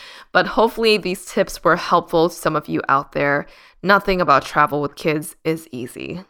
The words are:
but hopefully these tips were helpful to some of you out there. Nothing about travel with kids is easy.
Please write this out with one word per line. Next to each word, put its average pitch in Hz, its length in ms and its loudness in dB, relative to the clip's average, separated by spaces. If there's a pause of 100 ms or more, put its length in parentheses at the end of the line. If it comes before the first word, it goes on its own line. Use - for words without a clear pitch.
(320)
but 180 160 2
hopefully 220 520 2
these 180 280 -6
tips - 380 -4
were 170 100 4
helpful 170 540 2
to 170 80 -6
some 156 180 -4
of 151 140 -4
you 156 200 -4
out 139 220 0
there. 143 380 -2 (340)
Nothing 190 380 2
about 143 240 4
travel 147 360 0
with 143 140 -4
kids 156 480 -4
is 160 300 -4
easy. 127 580 -12